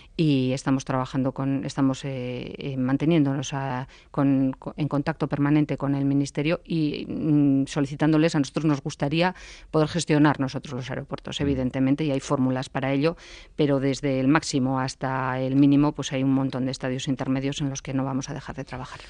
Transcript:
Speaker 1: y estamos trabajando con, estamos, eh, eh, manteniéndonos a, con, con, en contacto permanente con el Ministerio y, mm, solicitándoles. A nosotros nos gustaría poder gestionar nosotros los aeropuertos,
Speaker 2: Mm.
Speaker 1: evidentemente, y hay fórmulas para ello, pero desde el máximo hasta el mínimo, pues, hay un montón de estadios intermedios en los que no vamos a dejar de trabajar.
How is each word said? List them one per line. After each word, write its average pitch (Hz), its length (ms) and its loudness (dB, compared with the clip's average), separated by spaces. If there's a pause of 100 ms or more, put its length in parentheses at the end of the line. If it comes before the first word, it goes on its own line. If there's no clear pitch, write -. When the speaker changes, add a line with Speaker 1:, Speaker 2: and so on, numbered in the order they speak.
(160)
Speaker 1:
y 135 360 4
estamos 135 320 -2
trabajando 131 480 -2
con, 135 320 -2
estamos, 135 400 0
eh, 127 540 -6
eh, 139 180 -6
manteniéndonos 139 800 2
a, 135 340 -4 (220)
con, 135 480 2
con, - 180 -12
en 147 120 -2
contacto 151 400 -2
permanente 143 480 2
con 139 180 -2
el 139 100 -2
Ministerio 143 600 0
y, 151 440 -2
mm, 143 580 4
solicitándoles. 151 680 2
A 160 40 4
nosotros 147 260 -2
nos 147 180 2
gustaría 160 520 0 (360)
poder 156 180 2
gestionar 151 520 4
nosotros 135 340 -6
los 123 160 -8
aeropuertos, - 500 -8
Speaker 2:
Mm. - 20 0
Speaker 1:
evidentemente, 135 640 0
y 151 60 0
hay 135 100 0
fórmulas 131 480 0
para 135 240 -2
ello, 147 240 0 (400)
pero 139 240 2
desde 135 400 0
el 131 80 2
máximo 135 520 2
hasta 131 600 -4
el 131 160 0
mínimo, 143 360 6
pues, 139 200 -8
hay 131 100 -2
un 135 100 2
montón 131 320 -2
de 131 60 -4
estadios 131 380 -6
intermedios 135 520 -2
en 139 100 -2
los 135 120 -10
que 135 120 -10
no 135 100 -2
vamos 135 260 -6
a 143 40 -8
dejar - 220 -12
de 131 80 -8
trabajar. - 460 -12